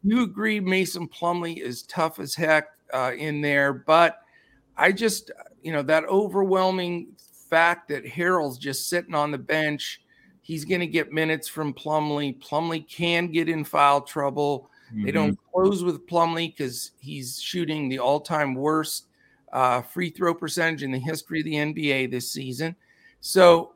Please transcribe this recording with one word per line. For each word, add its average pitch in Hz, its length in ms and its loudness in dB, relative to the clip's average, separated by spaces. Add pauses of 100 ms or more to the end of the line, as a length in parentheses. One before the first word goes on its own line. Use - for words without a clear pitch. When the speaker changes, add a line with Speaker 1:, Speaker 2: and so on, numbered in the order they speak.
Speaker 1:
do 233 180 2
agree 208 360 -2
Mason 185 480 -2
Plumlee 170 540 -4
is 123 220 -8
tough 160 360 -4
as 143 160 -8
heck, 156 300 4 (280)
uh, 127 220 0
in 147 240 -4
there, 143 320 2
but 160 500 4 (560)
I 180 140 6
just, 202 400 -2 (320)
you 160 80 -6
know, 143 120 0
that 156 220 4
overwhelming 185 1000 0 (420)
fact 170 380 4
that 143 180 -6
Harrell's 151 520 -2
just 139 320 -6
sitting 175 260 -4
on 147 160 0
the 151 60 -4
bench, 151 640 -4 (400)
he's 156 240 -10
gonna 175 220 -2
get 151 260 -2
minutes 160 340 0
from 151 260 -6
Plumlee. 147 720 -2
Plumlee 160 460 -4
can 170 420 -2
get 165 160 0
in 160 160 -2
foul 143 380 4
trouble. 143 680 -2 (340)
They 120 80 -2
don't - 200 2
Speaker 2:
Mm-hmm. - 200 -10
Speaker 1:
close 185 320 2
with 160 220 -4
Plumlee 165 520 0
'cause 123 420 -8
he's 135 420 -12
shooting 156 480 -4
the 131 100 -4
all-time 143 560 0
worst, 151 520 -2 (460)
uh, 127 280 2
free 175 280 -6
throw 170 240 0
percentage 165 500 -2
in 135 80 -4
the 127 80 -2
history 156 400 -6
of 151 60 -4
the 156 120 -4
N 151 160 -2
B 147 180 -2
A 131 160 0
this 123 220 -6
season. 139 460 -6 (460)
So, 175 540 6